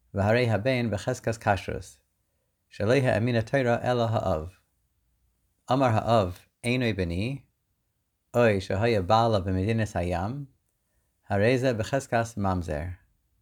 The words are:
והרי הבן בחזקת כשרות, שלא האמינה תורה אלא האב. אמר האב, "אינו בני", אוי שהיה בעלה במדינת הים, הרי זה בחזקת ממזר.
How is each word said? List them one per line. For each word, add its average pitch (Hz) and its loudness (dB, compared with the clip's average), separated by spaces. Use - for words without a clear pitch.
והרי 113 2
הבן 117 0
בחזקת 113 -4
כשרות, - -2
שלא 104 -2
האמינה 120 2
תורה 120 0
אלא 120 0
האב. 87 -2
אמר 135 2
האב, 110 2
"אינו 123 0
בני", 95 -4
אוי 113 4
שהיה 101 0
בעלה 110 2
במדינת 98 0
הים, 90 -4
הרי 107 2
זה 127 0
בחזקת 117 -4
ממזר. 90 -2